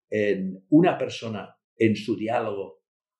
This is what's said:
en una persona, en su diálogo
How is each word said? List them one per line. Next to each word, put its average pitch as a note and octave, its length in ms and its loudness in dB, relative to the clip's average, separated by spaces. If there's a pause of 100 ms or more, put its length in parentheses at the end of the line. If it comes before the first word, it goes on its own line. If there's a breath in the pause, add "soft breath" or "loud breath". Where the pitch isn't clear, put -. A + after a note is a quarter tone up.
(100)
en G2 580 -2
una E3 300 6
persona, A2+ 580 -8 (200)
en A2+ 180 4
su G#2 220 -4
diálogo G#2+ 640 -6 (380)